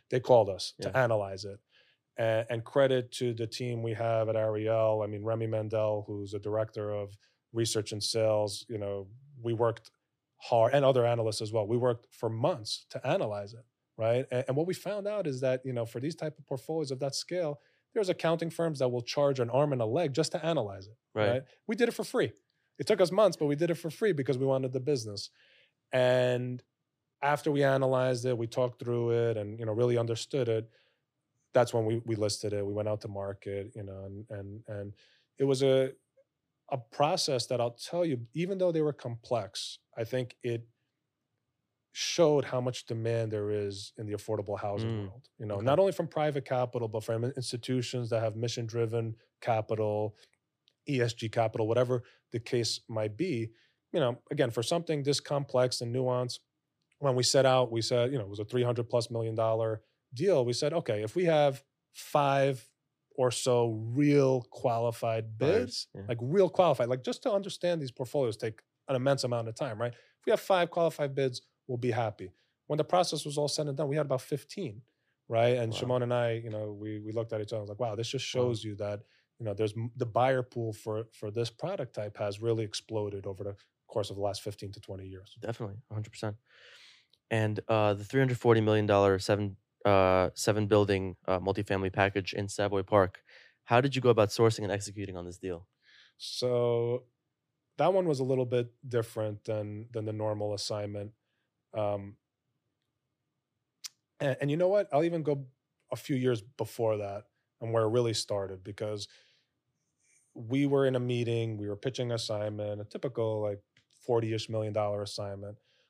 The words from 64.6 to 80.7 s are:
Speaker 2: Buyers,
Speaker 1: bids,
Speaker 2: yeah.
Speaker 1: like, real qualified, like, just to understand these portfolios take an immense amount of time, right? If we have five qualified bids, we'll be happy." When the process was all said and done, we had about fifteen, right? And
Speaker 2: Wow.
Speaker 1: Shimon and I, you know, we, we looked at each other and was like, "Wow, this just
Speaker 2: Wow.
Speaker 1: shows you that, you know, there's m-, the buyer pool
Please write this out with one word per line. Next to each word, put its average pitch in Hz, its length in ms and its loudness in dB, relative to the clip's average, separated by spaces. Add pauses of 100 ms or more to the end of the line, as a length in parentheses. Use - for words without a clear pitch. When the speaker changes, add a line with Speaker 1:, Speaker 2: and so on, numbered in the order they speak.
Speaker 2:
Buyers, 151 220 2
Speaker 1:
bids, - 360 -4
Speaker 2:
yeah. 98 120 -10
Speaker 1:
like, 117 140 -4
real 170 280 4
qualified, 135 400 4
like, 127 140 -2
just - 200 -6
to 254 80 0
understand 175 500 -2
these 131 100 -6
portfolios 123 440 -2
take - 260 -8 (280)
an 135 60 2
immense 135 280 2
amount 120 240 -2
of 113 80 -10
time, 117 240 -6
right? 120 140 -4
If - 320 -20
we - 60 2
have 214 100 4
five 175 280 2
qualified 151 460 0
bids, 135 260 0 (260)
we'll 123 100 -4
be 120 140 0
happy." 107 400 -4 (360)
When 151 100 0
the 156 60 2
process 165 420 0
was 147 120 -4
all 147 100 0
said 147 200 -2
and 135 80 -4
done, 151 120 -2
we 139 80 -2
had 151 100 0
about 135 160 0
fifteen, 139 640 -8 (440)
right? 120 300 4
And 113 140 -2
Speaker 2:
Wow. 110 60 -6
Speaker 1:
Shimon 127 260 0
and 120 100 0
I, 120 200 2
you 113 160 -6
know, 107 220 -6
we, 107 280 -8
we 107 120 -8
looked 113 220 -4
at 107 80 -2
each 104 60 -6
other 117 100 -6
and 104 60 -6
was 101 60 -10
like, 104 100 -10
"Wow, 117 160 -2
this 113 140 -4
just - 240 -6
Speaker 2:
Wow. 127 80 2
Speaker 1:
shows 120 220 0
you 107 120 -8
that, 104 260 -6 (380)
you 117 60 -10
know, 104 80 -4
there's 104 220 0
m-, 117 220 -6
the 123 80 -2
buyer 127 380 2
pool 117 280 -6